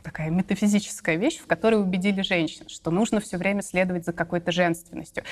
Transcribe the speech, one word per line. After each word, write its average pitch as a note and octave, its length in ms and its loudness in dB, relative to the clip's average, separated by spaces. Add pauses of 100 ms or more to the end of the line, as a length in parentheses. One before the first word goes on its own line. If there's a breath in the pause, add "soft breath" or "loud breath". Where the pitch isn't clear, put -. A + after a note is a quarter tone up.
такая D#3+ 280 -8
метафизическая F#3+ 840 0
вещь, A#3+ 220 0
в - 80 -20
которой A3 360 2
убедили F#3+ 400 0
женщин, F3 460 -2
что - 220 -8
нужно G#3 300 2
всё - 160 -6
время G3 240 0
следовать F3+ 460 0
за E3+ 80 -2
какой-то E3+ 380 -2
женственностью. - 800 -2